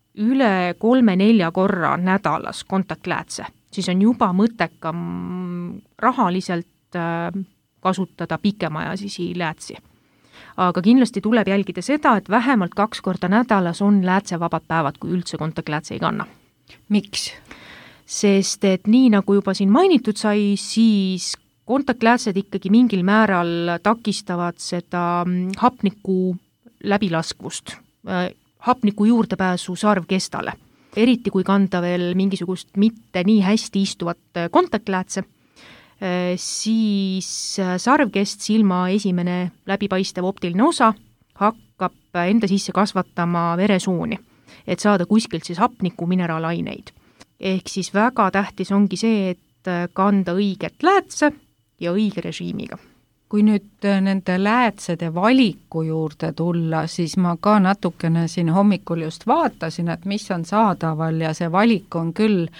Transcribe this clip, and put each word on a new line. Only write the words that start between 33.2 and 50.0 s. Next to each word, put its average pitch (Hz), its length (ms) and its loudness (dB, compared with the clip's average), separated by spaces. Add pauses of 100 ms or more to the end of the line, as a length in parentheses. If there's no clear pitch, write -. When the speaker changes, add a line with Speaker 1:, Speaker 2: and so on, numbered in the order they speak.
Speaker 1:
nii 214 160 4
hästi 196 400 0
istuvat, 170 400 -4 (160)
äh, 170 140 -4
kontaktläätse, 208 720 -2
äh, - 1120 -8
siis, 202 1200 -2
äh, 180 180 -2
sarvkest, 226 640 0
silma 190 480 2
esimene 180 640 -2 (140)
läbipaistev 190 640 -2
optiline 185 360 -2
osa, 269 300 2 (400)
hakkab - 920 -4
enda 214 200 2
sisse 190 240 -2
kasvatama 175 840 0
veresooni, 180 640 0 (480)
et 180 120 -4
saada 202 260 2
kuskilt 208 380 0
siis 175 200 -6
hapniku 190 420 -4
mineraalaineid. 170 840 -4 (480)
Ehk 190 300 -4
siis - 240 -6
väga 214 380 2
tähtis 196 400 -4
ongi 196 260 2
see, 208 320 0
et, - 380 -12
äh, 175 260 -2
kanda 190 400 2